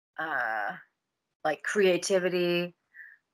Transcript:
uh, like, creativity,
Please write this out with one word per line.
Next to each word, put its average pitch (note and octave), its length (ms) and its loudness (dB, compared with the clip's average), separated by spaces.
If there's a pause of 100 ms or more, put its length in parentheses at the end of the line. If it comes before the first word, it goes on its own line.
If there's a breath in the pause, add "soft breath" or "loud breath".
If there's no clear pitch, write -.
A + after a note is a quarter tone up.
(200)
uh, A#2 540 -4 (720)
like, D#3 200 -2
creativity, F3 1120 2 (580 soft breath)